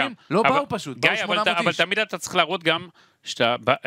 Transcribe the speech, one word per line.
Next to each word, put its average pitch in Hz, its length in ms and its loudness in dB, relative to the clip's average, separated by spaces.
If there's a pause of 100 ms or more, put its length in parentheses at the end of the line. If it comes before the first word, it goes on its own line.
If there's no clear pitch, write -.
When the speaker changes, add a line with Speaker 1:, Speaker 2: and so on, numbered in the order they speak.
Speaker 1:
גם, 240 100 -4 (160)
Speaker 2:
לא 185 120 2
Speaker 1:
אבל, 139 80 6
Speaker 2:
באו 285 200 2
פשוט, 151 280 -8
Speaker 1:
גיא, 131 120 2
Speaker 2:
באו 196 140 -2
Speaker 1:
אבל - 20 -4
ת-, - 0 -
Speaker 2:
שמונה 180 200 0
מאות 175 120 0
Speaker 1:
אבל 175 100 0
Speaker 2:
איש. 170 100 -2
Speaker 1:
תמיד 196 220 0
אתה 202 180 -4
צריך - 180 -8
להראות 170 280 2
גם 165 240 -2 (360)
שאתה, 120 400 0
ב-, 117 60 -2
אה, 131 60 4 (120)